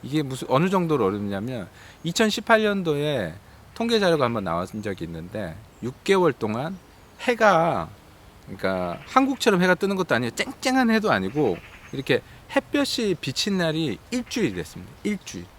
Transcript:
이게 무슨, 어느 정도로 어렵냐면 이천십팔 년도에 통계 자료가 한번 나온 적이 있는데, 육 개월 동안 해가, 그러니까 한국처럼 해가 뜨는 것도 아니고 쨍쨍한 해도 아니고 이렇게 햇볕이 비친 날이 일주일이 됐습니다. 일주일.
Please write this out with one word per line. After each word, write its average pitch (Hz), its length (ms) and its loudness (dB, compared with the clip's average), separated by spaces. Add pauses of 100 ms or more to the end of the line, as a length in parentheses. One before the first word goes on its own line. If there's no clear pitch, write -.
이게 143 200 -2
무슨, 135 260 -6
어느 151 200 4
정도로 160 360 2
어렵냐면 101 600 -4 (360)
이천십팔 220 600 2
년도에 147 680 0 (400)
통계 233 260 0
자료가 165 260 4
한번 117 180 0
나온 87 220 -2 (160)
적이 101 240 -6
있는데, 85 500 -8 (280)
육 135 200 -8
개월 180 300 4
동안 123 440 -4 (440)
해가, 170 680 2 (560)
그러니까 92 640 -2
한국처럼 254 540 2
해가 180 140 6
뜨는 196 200 -2
것도 185 200 0
아니고 117 200 -2
쨍쨍한 254 540 0
해도 214 220 2
아니고 104 460 2 (340)
이렇게 135 300 0 (340)
햇볕이 262 680 0
비친 190 360 -2
날이 160 400 -2 (120)
일주일이 233 460 -2
됐습니다. 90 360 -10 (120)
일주일. 185 420 -6 (140)